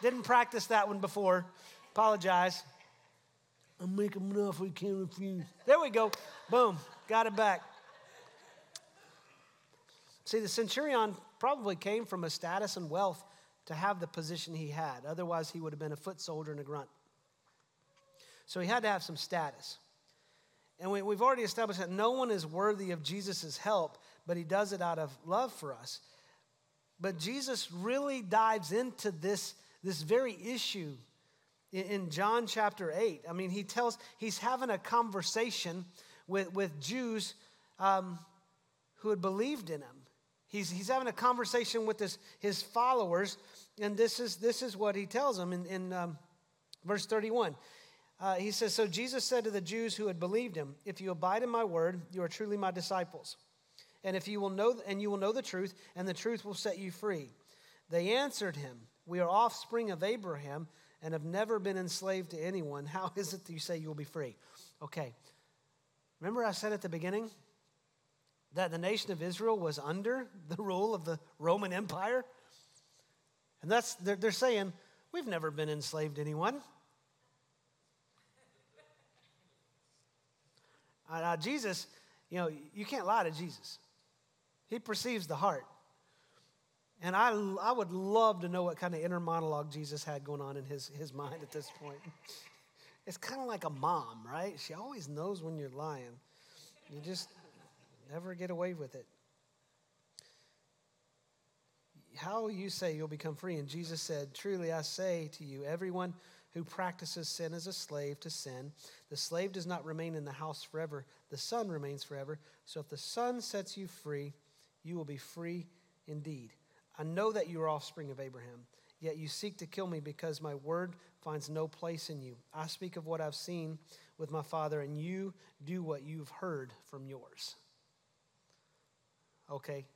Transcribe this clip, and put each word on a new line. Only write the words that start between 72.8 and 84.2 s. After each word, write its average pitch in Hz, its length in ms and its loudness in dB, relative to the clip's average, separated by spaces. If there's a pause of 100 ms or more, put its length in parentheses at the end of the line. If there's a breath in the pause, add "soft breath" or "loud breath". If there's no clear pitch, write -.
And 156 100 0
that's, 233 240 4
they're, 196 220 0
they're 208 140 2
saying, 202 420 2 (400 loud breath)
"We've 320 140 -4
never 160 240 0
been 151 180 -2
enslaved 151 460 -2
to 147 60 -4
anyone." 170 400 0 (4000 soft breath)
Uh, 160 40 -4
uh, 165 220 2
Jesus, 208 500 0 (420 loud breath)
you 170 80 -4
know, 170 140 0 (240)
you 202 100 -4
can't 185 220 -2
lie 214 160 6
to 165 80 2
Jesus. 156 480 -8 (880)